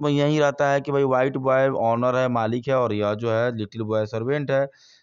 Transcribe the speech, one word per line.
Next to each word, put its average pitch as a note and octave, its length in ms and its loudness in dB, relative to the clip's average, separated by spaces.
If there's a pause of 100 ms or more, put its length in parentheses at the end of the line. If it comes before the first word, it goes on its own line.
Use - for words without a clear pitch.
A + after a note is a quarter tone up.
में D3 100 0
यही C#3+ 280 2
रहता C#3+ 300 2
है C#3 120 2
कि C#3+ 100 -6
भाई C#3 120 2
व्हाइट C3 340 2
बॉय C3 320 2
ऑनर A#2+ 460 0
है, B2+ 120 2
मालिक A#2 400 -2
है, C3+ 80 0
और A#2+ 180 0
यह G#2 200 0
जो A2+ 180 -4
है A#2 260 0
लिटिल A2 240 -8
बॉय G#2+ 240 -2
सर्वेंट C3 460 -4
है। C3+ 160 0 (360)